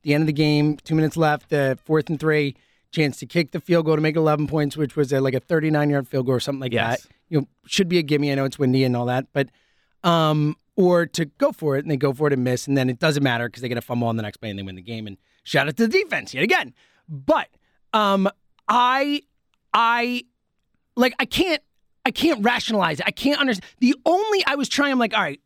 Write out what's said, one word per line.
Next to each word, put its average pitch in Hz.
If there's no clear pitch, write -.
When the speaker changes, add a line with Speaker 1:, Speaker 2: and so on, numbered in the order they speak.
Speaker 1:
the 147
end 151
of -
the 151
game, 151
two -
minutes 156
left, 151
the 135
fourth 156
and 151
three, 151
chance 147
to -
kick 165
the 160
field 170
goal 156
to 151
make 156
eleven 151
points, 147
which 151
was 143
a, 135
like, 131
a 127
thirty-nine 151
yard 139
field 131
goal 131
or 120
something 139
like 127
Speaker 2:
Yes. 117
Speaker 1:
that. -
You 156
know, -
should 185
be 175
a 170
gimme. 143
I 139
know 139
it's 131
windy 135
and 123
all 120
that, 123
but, 139
um, 156
or 175
to -
go 277
for 143
it, 147
and 160
they 143
go 139
for 147
it 143
and 127
miss, 123
and 139
then 131
it 123
doesn't 147
matter 120
'cause 120
they 127
get 120
a -
fumble 120
on 113
the 110
next 104
play 110
and 98
they 101
win 95
the 92
game. 110
And 98
shout 143
out 151
to 226
the 349
defense 170
yet 139
again. 247
But, 151
um, 196
I, 262
I, 240
like, 247
I 269
can't, 330
I 247
can't 277
rationalize 202
it. 175
I 208
can't 285
understand. 247
The 262
only, 403
I 277
was 277
trying, 285
I'm 254
like, 226
"All 208
right 147